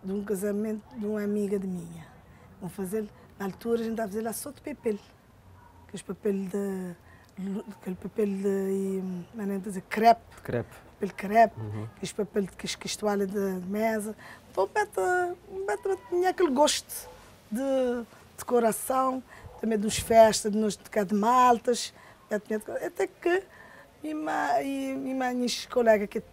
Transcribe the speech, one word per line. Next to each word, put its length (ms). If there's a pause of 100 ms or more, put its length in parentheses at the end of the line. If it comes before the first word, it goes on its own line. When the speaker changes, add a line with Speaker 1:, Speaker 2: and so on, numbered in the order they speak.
Speaker 1:
de 80
um 120
casamento 580 (140)
de 100
uma 160
amiga 360
de 80
minha. 400 (540)
Vou 100
fazer, 380 (300)
na 80
altura 340
a 40
gente 80
estava 160
a 40
fazer 100
lá 100
só 180
de 100
papel, 380 (920)
que 80
os 60
papel 300
de, 640 (800)
aquele 180
papel 300
de, 220 (220)
e, 640
como 200
é 40
que 40
dizer, 280
crepe. 320 (220)
Speaker 2:
Crepe. 320 (260)
Speaker 1:
Papel 160
crepe, 440
Speaker 2:
Uhum. 280 (100)
Speaker 1:
que 60
os 80
papel 300
de, 100
que, 260
que 80
as 100
toalhas 340
de 80 (280)
mesa. 480 (360)
Então, 220
beta, 600 (320)
beta, 320 (100)
tinha 220
aquele 200
gosto 580 (420)
de 540 (340)
decoração, 840 (380)
também 180
dos 200
festas, 540
de 60
nos 180
tocar 280
de 100
maltas, 760 (380)
eu 100
tinha 180
decora-, 280
até 200
que 360 (600)
minha, 600
e, 320
minha, 400
minhas 320
colegas 420
que 120 (120)